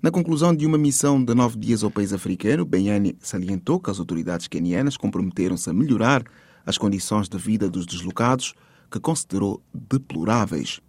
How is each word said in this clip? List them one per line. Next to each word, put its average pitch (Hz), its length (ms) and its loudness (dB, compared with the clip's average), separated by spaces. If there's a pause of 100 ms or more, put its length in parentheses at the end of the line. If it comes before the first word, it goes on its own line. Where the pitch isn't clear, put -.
Na 160 80 2
conclusão 165 460 4
de 151 120 2
uma 156 120 4
missão 143 440 4
de 117 120 2
nove 120 240 4
dias 110 240 0
ao 104 80 2
país 101 220 -2
africano, 101 520 0
Beyani 101 540 2
salientou 95 640 -4
que 143 100 -6
as 98 80 -6
autoridades 85 480 -4
quenianas 87 500 -2
comprometeram-se 92 720 -2
a 80 40 -4
melhorar 120 500 2 (420)
as - 140 -4
condições 101 500 0
de 101 80 -10
vida 104 320 -2
dos 90 160 -4
deslocados, 92 680 -2 (340)
que 107 120 -8
considerou 101 600 -2 (140)
deploráveis. 107 1160 -2